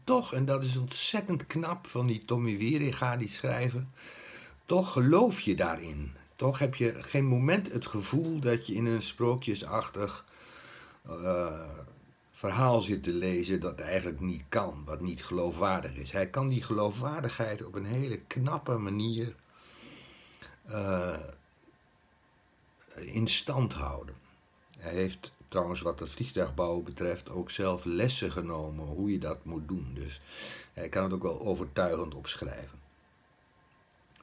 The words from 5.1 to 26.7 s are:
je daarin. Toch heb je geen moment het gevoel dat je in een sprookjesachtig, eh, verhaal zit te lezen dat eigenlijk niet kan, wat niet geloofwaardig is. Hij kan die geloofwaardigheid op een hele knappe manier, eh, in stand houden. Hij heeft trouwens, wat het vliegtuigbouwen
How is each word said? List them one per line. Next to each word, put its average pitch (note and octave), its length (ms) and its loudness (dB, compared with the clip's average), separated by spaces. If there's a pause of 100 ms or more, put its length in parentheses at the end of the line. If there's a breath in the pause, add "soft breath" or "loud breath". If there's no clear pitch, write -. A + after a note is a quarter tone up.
je F#2+ 160 2
daarin. D#2+ 560 -2 (240)
Toch C3 220 2
heb C3 160 2
je A#2 280 2
geen C#3 220 2
moment C#3 480 4
het - 140 -2
gevoel D3+ 520 0
dat A#2+ 280 2
je - 80 -4
in A#2 120 2
een A2+ 160 2
sprookjesachtig, G#2+ 1200 -2 (840 loud breath)
eh, E2+ 600 -2 (640)
verhaal A2+ 500 4
zit G2 220 0
te F2 100 0
lezen F2+ 480 2
dat E2+ 180 -4
eigenlijk E2 420 -2
niet E2+ 280 -2
kan, E2 360 0
wat D2+ 160 -6
niet F2+ 240 -4
geloofwaardig F2 720 0
is. C#2+ 160 -8
Hij F#2+ 180 0
kan C3+ 200 0
die B2+ 140 2
geloofwaardigheid A2 1000 -2
op G2 100 -10
een G2 100 -4
hele A#2+ 340 -2
knappe C3 600 -2
manier, A2 560 -2 (1300 loud breath)
eh, F#2+ 480 0 (1800)
in A2 300 0
stand C3 460 2
houden. C#2 420 -4 (640 soft breath)
Hij E2 140 -8
heeft F#2 400 -2 (160)
trouwens, F2+ 320 -2
wat E2+ 200 -2
het E2 100 -8
vliegtuigbouwen F2 760 -2